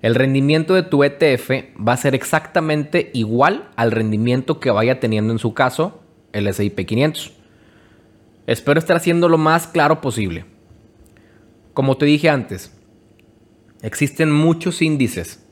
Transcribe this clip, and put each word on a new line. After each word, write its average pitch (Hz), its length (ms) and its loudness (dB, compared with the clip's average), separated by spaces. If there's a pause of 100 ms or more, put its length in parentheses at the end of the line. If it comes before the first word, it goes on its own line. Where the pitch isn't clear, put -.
El 117 140 0
rendimiento 139 600 2
de 180 100 2
tu 147 180 2
E 135 80 4
T 151 220 2
F 127 440 -4
va 110 180 0
a - 20 -2
ser 139 180 0
exactamente 156 1000 -2
igual 127 600 0
al 117 160 0
rendimiento 113 720 -2
que 131 100 -2
vaya 113 300 2
teniendo 110 320 0
en 113 80 -2
su 110 140 -4
caso 143 500 -2 (280)
el 104 140 -2
S 101 160 -2
I 202 80 0
P 95 160 -6
quinientos. 139 460 -2 (1120)
Espero 143 320 0
estar 165 160 0
haciendo 170 360 2
lo 160 80 4
más 160 280 2
claro 156 360 0
posible. 98 420 -4 (1300)
Como 135 240 0
te 147 80 -2
dije 147 240 2
antes, 120 480 -4 (1040)
existen 147 500 -2
muchos 165 520 0
índices 135 680 -2